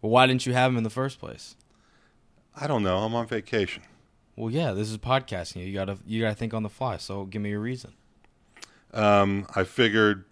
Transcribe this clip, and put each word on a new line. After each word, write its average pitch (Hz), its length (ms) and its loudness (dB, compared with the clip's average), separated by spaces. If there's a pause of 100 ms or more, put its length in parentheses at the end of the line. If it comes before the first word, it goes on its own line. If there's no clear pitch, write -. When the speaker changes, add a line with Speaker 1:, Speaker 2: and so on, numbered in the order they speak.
Speaker 1:
Well, 110 80 -2
why 123 160 8
didn't 127 200 2
you 123 80 0
have 127 180 4
him 123 60 0
in 113 60 0
the 110 60 -2
first 131 300 -6
place? - 360 -16 (1040)
Speaker 2:
I 143 80 -6
don't 127 160 0
know. 92 160 2
I'm 110 140 -2
on 117 140 -2
vacation. 107 560 -2 (520)
Speaker 1:
Well, 113 140 -6
yeah, 139 240 0
this 107 160 -4
is 110 80 -8
podcasting. 107 680 -4
You 95 80 -8
gotta, 98 320 -4
you 110 160 -2
gotta 110 140 0
think 110 180 -6
on 110 100 -4
the 107 60 -6
fly. 113 280 -6
So 98 280 -10
give 98 160 -8
me 104 100 -4
your 104 80 -4
reason. 123 340 -8 (1000)
Speaker 2:
Um, 101 520 4 (100)
I 98 80 2
figured 104 680 4